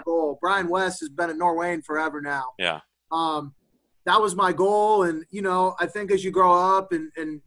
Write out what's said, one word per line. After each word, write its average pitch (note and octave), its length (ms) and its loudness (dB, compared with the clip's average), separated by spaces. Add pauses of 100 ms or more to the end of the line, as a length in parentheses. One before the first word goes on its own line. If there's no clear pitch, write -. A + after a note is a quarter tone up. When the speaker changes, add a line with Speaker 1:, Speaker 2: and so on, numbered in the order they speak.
Speaker 1:
goal. E3 380 -2
Brian F#3 260 0
West F#3 320 -2
has D#3 80 -10
been E3 220 -4
at D#3 80 -8
Norwayne E3+ 440 -2
forever D3+ 380 -4
now. C#3 380 -6
Speaker 2:
Yeah. E2+ 220 -2 (320)
Speaker 1:
Um, D#3 420 -4 (500)
that F#3+ 160 4
was G3 140 0
my F#3 180 2
goal. G#3 520 4
And, D#3+ 260 -2
you G3+ 120 -8
know, F#3 360 0
I F3 80 -2
think G3+ 240 -6
as G3 140 2
you F#3+ 80 -2
grow F3+ 200 6
up F#3+ 400 2
and, D#3+ 240 -6
and D#3 300 -8